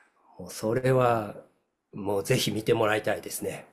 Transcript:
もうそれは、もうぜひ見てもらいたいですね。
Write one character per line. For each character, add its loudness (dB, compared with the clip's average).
も -14
う -14
そ -2
れ 2
は、 2
も -2
う 0
ぜ 2
ひ 0
見 -4
て 2
も 4
ら 4
い -2
た 0
い -6
で -12
す -8
ね。 -8